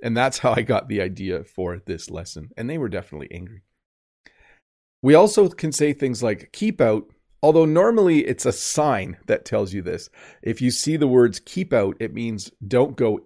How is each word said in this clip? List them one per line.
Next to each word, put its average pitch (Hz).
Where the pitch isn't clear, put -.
And 117
that's 127
how 123
I 113
got 107
the 104
idea 92
for 87
this 85
lesson. 82
And 113
they 160
were 139
definitely 85
angry. 90
We 135
also 196
can 156
say 147
things 127
like, 107
"Keep -
out," 110
although 156
normally 175
it's -
a 123
sign 113
that -
tells 101
you 98
this. 87
If 110
you 123
see 156
the 147
words 123
"keep -
out," 98
it 110
means 117
don't 123
go 110